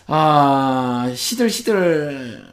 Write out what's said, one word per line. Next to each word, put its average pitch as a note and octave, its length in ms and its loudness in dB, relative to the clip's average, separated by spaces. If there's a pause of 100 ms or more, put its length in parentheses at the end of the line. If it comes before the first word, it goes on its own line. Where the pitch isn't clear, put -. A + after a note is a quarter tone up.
아, C3+ 1080 2
시들시들 D#3 1400 -2